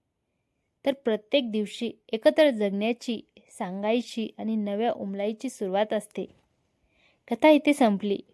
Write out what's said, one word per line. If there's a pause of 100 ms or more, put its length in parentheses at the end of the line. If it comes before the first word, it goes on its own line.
(840)
तर
प्रत्येक
दिवशी (180)
एकत्र
जगण्याची, (280)
सांगायची
आणि
नव्या
उमलाईची
सुरुवात
असते. (1040)
कथा
इथे
संपली, (140)